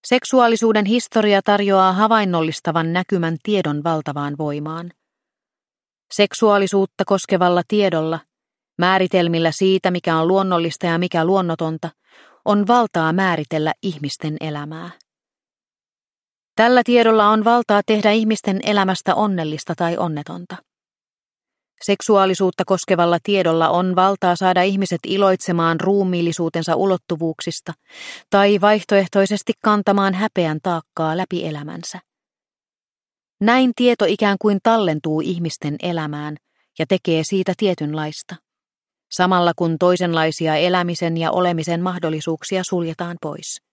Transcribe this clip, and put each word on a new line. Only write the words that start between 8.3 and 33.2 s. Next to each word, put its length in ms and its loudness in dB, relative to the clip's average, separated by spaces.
määritelmillä 760 2
siitä, 380 0
mikä 260 -2
on 120 0
luonnollista 580 0
ja 120 0
mikä 260 0
luonnotonta, 680 -2
on 220 2
valtaa 460 2
määritellä 600 -2
ihmisten 580 -6
elämää. 500 -10
Tällä 280 6
tiedolla 440 6
on 160 2
valtaa 420 4
tehdä 240 2
ihmisten 540 0
elämästä 500 0
onnellista 600 -2
tai 220 -2
onnetonta. 600 -8
Seksuaalisuutta 840 0
koskevalla 560 2
tiedolla 460 2
on 280 0
valtaa 400 2
saada 260 2
ihmiset 440 -2
iloitsemaan 720 0
ruumiillisuutensa 960 0
ulottuvuuksista 960 -4
tai 300 4
vaihtoehtoisesti 920 2
kantamaan 500 2
häpeän 480 -2
taakkaa 540 -4
läpi 300 -6
elämänsä. 540 -12